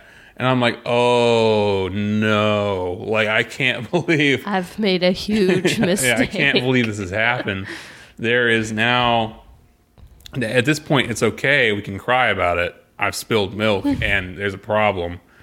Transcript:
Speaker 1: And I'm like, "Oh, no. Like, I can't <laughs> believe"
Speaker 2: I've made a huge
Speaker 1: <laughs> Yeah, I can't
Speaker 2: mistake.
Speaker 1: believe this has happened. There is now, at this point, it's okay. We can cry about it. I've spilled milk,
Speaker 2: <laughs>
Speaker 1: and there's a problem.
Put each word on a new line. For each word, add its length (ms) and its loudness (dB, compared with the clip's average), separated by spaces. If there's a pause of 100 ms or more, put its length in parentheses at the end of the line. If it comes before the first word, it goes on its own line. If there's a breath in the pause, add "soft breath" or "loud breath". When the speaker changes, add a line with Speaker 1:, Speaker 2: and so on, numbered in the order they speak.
(380 loud breath)
Speaker 1:
And 100 -2
I'm 120 2
like, 240 0
"Oh, 1080 2
no. 1000 0 (120)
Like, 220 0
I 160 0
can't 460 -4
<laughs> 20 -8
believe" 520 2
Speaker 2:
I've 360 -4
made 240 0
a 80 4
huge 680 0
Speaker 1:
<laughs> 0 -
Yeah, 80 2 (320)
I 80 2
can't 300 0
Speaker 2:
mistake. 60 0
Speaker 1:
believe 260 2
this 100 -6
has 120 -6
happened. 580 -2 (500 loud breath)
There 300 2
is 240 0
now, 720 0 (920)
at 300 0
this 160 0
point, 300 0
it's 120 -4
okay. 500 2
We 80 -2
can 160 -10
cry 320 0
about 300 0
it. 160 -2 (240)
I've 160 -2
spilled 400 -2
milk, 320 0
Speaker 2:
<laughs> 160 -2
Speaker 1:
and 340 -2
there's 180 -4
a 40 -12
problem. 600 -2 (220 loud breath)